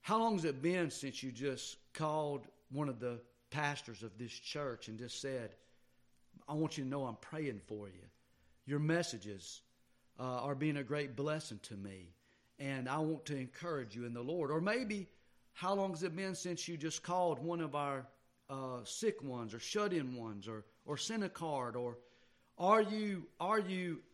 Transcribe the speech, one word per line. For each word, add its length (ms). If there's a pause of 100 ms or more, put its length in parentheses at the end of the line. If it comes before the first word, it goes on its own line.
How 160
long 200
has 60
it 180
been 280
since 320
you 100
just 460 (160)
called 540 (240)
one 180
of 100
the 200 (320)
pastors 500
of 160
this 160
church 540
and 100
just 240
said, 340 (920)
"I 60
want 260
you 40
to 60
know 160
I'm 120
praying 500
for 220
you. 120 (640)
Your 140
messages, 840 (580)
uh, 40
are 320
being 220
a 60
great 320
blessing 480
to 120
me, 340 (480)
and 320
I 80
want 300
to 100
encourage 580
you 100
in 80
the 100
Lord"? 280
Or 80
maybe, 480 (460)
how 200
long 180
has 120
it 120
been 200
since 320
you 100
just 260
called 360
one 220
of 140
our, 320 (420)
uh, 360
sick 360
ones 320
or 60
shut-in 560
ones, 320
or, 180 (200)
or 120
sent 260
a 60
card? 460
Or 220 (600)
are 240
you, 460 (120)
are 200
you 420 (120)